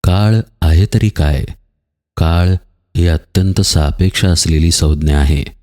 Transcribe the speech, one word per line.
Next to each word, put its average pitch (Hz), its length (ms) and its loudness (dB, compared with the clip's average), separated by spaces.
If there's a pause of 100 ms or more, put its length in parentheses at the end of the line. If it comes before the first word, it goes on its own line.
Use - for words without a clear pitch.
काळ 104 320 0 (260)
आहे 80 320 2
तरी 110 160 2
काय? 71 360 -2 (720)
काळ 85 320 0 (480)
ही 85 100 2
अत्यंत 92 540 0
सापेक्ष 85 640 0
असलेली 82 460 0
संज्ञा 76 460 0
आहे. 71 260 0 (200)